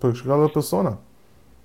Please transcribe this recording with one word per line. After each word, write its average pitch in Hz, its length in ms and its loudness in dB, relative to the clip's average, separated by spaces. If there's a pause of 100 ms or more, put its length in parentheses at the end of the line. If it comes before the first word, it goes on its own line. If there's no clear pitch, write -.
(140)
psychological 139 340 2
persona. 151 500 -2 (680)